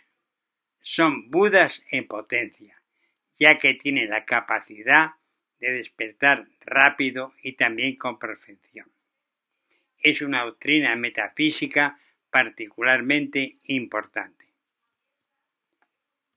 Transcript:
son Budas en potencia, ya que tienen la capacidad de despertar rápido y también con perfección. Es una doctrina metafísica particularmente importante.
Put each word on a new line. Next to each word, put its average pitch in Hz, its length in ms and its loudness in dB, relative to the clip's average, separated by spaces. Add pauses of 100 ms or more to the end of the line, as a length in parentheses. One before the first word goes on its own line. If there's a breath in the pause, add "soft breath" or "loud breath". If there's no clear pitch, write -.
(800)
son 135 500 -2
Budas 185 580 4
en 131 160 -6
potencia, 107 760 -10 (580)
ya 151 180 8
que 135 180 0
tienen 127 340 -4
la 107 160 -4
capacidad 120 880 0 (460)
de 123 120 -4
despertar 120 760 -2 (140)
rápido 135 800 0
y 131 120 -12
también 123 420 -2
con 123 240 -10
perfección. - 680 -16 (1120)
Es 147 220 0
una 139 220 -4
doctrina 131 520 -2
metafísica 143 1000 -4 (320 soft breath)
particularmente 127 1300 -2
importante. 107 840 -8 (1900)